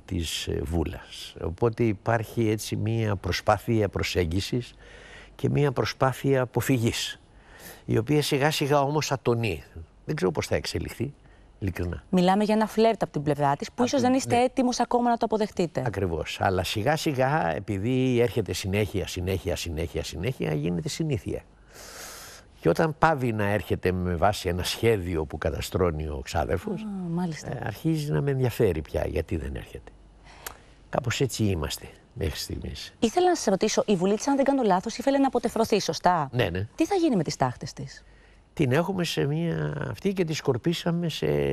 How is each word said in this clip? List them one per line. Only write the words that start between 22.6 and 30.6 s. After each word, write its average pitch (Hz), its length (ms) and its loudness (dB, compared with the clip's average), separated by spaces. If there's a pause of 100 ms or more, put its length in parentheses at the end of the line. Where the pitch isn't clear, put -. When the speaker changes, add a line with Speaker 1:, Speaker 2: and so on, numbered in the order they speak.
Speaker 1:
Και 156 80 0
όταν 165 300 2
πάβει 131 340 4
να 107 120 0
έρχεται 101 480 0
με 90 220 0
βάση 92 340 2
ένα 90 140 0
σχέδιο 90 640 0
που 76 140 -8
καταστρώνει 78 680 0
ο 73 180 -6
ξάδερφος, 180 580 -2
Speaker 2:
Α, 214 40 -8 (220)
μάλιστα. 165 420 -4
Speaker 1:
ε, 131 140 -6
αρχίζει 151 480 -2
να 151 80 2
με 139 100 0
ενδιαφέρει 117 520 2
πια 76 240 -4
γιατί 76 300 -2
δεν 69 200 -6
έρχεται. - 360 -14 (960)